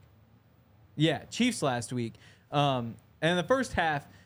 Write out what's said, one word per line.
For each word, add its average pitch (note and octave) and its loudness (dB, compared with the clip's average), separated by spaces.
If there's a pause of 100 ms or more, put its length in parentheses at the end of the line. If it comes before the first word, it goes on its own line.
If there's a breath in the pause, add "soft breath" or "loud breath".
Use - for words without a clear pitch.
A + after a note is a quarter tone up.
(960)
Yeah, D3 2 (100)
Chiefs A#3+ 0
last B2 -2
week. A#2 -4 (360 soft breath)
Um, C3+ 0 (260)
and D#3+ 2
in F3+ 0
the F3 2
first C4 0
half, D#3 0 (200 soft breath)